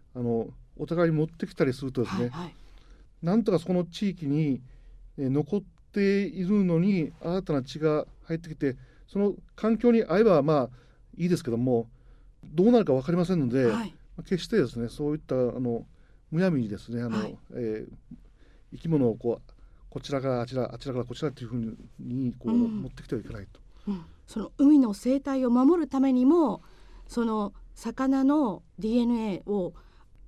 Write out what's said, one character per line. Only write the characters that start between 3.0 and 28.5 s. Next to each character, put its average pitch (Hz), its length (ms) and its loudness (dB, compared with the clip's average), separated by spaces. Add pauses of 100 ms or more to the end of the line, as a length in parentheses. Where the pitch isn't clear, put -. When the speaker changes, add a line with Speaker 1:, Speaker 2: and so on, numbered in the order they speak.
Speaker 1:
な 175 140 0
ん 226 80 2
と 214 80 2
か 160 80 4
そ - 80 -12
こ 185 60 0
の 180 100 2
地 180 260 -4
域 165 160 -6
に、 143 340 0 (560)
え 139 100 -4
ー、 127 40 0
残 151 280 0
っ 196 40 -4 (300)
て 196 300 2
い 190 180 -6
る 196 240 2
の 170 160 4
に、 185 320 2 (100)
新 180 200 -2
た 180 100 -4
な 139 100 0
血 135 160 -12
が 151 280 0 (180)
入 165 120 -4
っ - 40 -4
て 165 80 -16
き 156 80 -14
て、 131 200 -2 (300)
そ - 140 -4
の 202 140 0 (200)
環 220 240 0
境 240 140 6
に 226 120 4
合 170 140 2
え 220 60 6
ば、 175 180 6
ま 156 120 2
あ、 127 160 2 (460)
い 170 100 -2
い - 20 2
で 175 80 2
す - 80 -4
け 117 80 -4
ど 113 40 0
も、 120 320 2 (560)
ど 160 200 2
う 240 80 8
な 240 80 6
る 196 40 2
か 147 80 2
分 131 100 4
か 170 100 -4
り 170 40 2
ま 180 80 2
せ 180 100 0
ん 170 60 2
の 131 80 2
で、 123 180 2
Speaker 2:
は 113 180 2
い。 185 100 -10 (300)
Speaker 1:
決 185 140 -2
し - 100 -12
て 233 80 0
で 156 100 4
す 117 140 -8
ね、 117 80 -4
そ 147 240 -4
う - 20 -2
い 151 40 -4
っ - 20 -18
た、 143 160 -4
あ - 20 2
の、 123 480 -2 (460)
む 156 80 0
や 190 100 2
み 147 100 0
に 113 80 -2
で 101 80 -8
す - 140 -16
ね、 117 120 -6
あ 120 60 -4
の、 110 100 -4
Speaker 2:
は 107 80 -2
い。 - 120 -12 (140)
Speaker 1:
え 110 360 -6
ー、 - 280 -20 (560)
生 - 60 -14
き - 100 -8
物 143 200 2
を 107 80 -2
こ 117 300 -4
う、 - 60 -20 (360)
こ - 120 -12
ち - 100 -14
ら 139 100 -4
か 131 60 -6
ら 123 140 -2
あ 117 60 -4
ち 127 100 -10
ら、 123 180 -4
あ - 20 -12
ち - 120 -12
ら 135 40 -4
か 123 60 -6
ら 117 60 -4
こ 123 100 -12
ち - 80 -14
ら 156 80 -2
と 131 140 -12
い - 20 -10
う - 20 -12
ふ 120 80 -6
う 113 220 -6 (220)
に、 123 360 -4
こ - 140 -6
う、 - 20 0
Speaker 2:
う 233 40 4
ん。 226 260 0
Speaker 1:
持 147 60 -10
っ - 20 -16
て - 140 -18
き - 40 -20
て - 60 -6
は 113 60 -4
い 98 40 -12
け - 80 -14
な 110 80 -12
い 98 120 -16
と。 - 80 -20 (260)
Speaker 2:
う 202 60 -4
ん。 175 120 -8 (220)
そ - 140 -10
の 196 180 -8
海 285 220 6
の 233 120 2
生 254 280 -2
態 269 260 -2
を 233 40 2
守 269 320 4
る 294 40 -4
た 269 140 -2
め 269 120 2
に 254 140 4
も、 277 360 4 (440)
そ 240 180 -4
の 214 300 -4 (200)
魚 269 500 -2
の 277 400 0 (160)